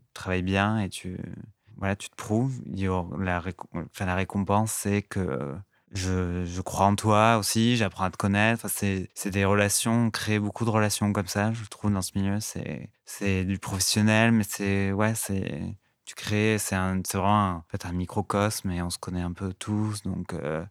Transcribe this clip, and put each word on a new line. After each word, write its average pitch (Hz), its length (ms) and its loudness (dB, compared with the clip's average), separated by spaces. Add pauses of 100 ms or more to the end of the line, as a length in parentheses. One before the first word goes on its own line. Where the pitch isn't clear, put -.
(140)
travailles 92 300 -2
bien 98 340 2
et 101 100 0
tu, 92 300 -10 (580)
voilà, 98 200 -2
tu - 120 -14
te - 80 -20
prouves. 123 480 -2
Il 98 140 -8
y 98 100 -2
aura 92 200 -2 (100)
la 90 220 0
réco-, 87 340 -10
enfin, 87 320 -6
la 90 80 0
récompense, 101 580 0
c'est 101 300 0
que, - 180 -8
euh, 69 340 -4 (380)
je, 92 520 -2
je 87 180 -6
crois - 240 2
en 101 100 6
toi 107 420 6
aussi, 113 380 2
j'apprends 98 280 -2
à 92 60 0
te - 60 -10
connaître. 107 500 4
Enfin, 101 60 -4
c'est, 95 420 -2
c'est - 160 -6
des 98 140 2
relations, 104 600 4
on 113 40 0
crée 107 280 0
beaucoup 104 260 -2
de 113 60 2
relations 104 420 2
comme 98 160 0
ça, 107 240 0
je 113 120 -8
trouve, - 280 -2
dans 95 100 0
ce - 140 -10
milieu. 98 220 0
C'est, - 520 -8 (140)
c'est 95 400 0
du 95 140 0
professionnel, 107 720 4
mais 110 120 4
c'est, 98 480 0
ouais, 107 240 2
c'est, 92 600 -4 (280)
tu - 100 -16
crées, 107 440 2
c'est - 180 -2
un, 92 280 0
c'est - 140 -4
vraiment 101 320 4
un, 87 60 -2
en 85 120 -12
fait, - 180 -8
un 87 60 -6
microcosme 101 760 0
et 87 120 -2
on 87 80 -4
se - 80 -6
connaît 90 240 -4
un 87 100 -4
peu 95 220 -6
tous. 107 480 -2
Donc, 90 320 -6
euh, 78 360 -4